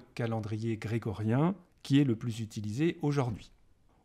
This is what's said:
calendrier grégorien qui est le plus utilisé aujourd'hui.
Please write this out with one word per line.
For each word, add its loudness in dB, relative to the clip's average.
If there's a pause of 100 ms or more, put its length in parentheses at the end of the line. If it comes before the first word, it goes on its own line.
(140)
calendrier -2
grégorien 0 (260)
qui 6
est 8
le 2
plus -4
utilisé -2
aujourd'hui. -2 (540)